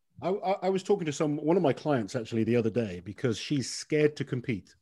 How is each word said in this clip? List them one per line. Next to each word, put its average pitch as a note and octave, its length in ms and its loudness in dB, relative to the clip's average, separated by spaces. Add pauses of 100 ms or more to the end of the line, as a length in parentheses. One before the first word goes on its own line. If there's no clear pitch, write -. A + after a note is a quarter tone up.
(220)
I, D#3+ 80 -2
I, F#3+ 220 -2 (120)
I F#3 60 2
was F#3+ 140 0
talking G3 220 2
to D3+ 80 -2
some, D3 240 0
one D3+ 200 2
of F#3 60 2
my C#3 100 6
clients B2 420 0
actually A2+ 300 0
the A2+ 100 4
other A#2 140 4
day G#2 360 -2
because G#2+ 320 -2
she's C#3 340 -2
scared D3+ 460 0
to C#3+ 80 -4
compete A#2+ 560 -6